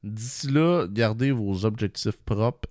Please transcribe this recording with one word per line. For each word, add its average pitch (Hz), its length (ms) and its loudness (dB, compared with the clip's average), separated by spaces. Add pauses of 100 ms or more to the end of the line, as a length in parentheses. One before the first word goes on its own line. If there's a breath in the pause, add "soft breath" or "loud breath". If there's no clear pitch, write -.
D'ici 117 480 -6
là, 160 340 4
gardez 113 460 2
vos 98 320 0
objectifs 107 600 -2
propres 110 460 -2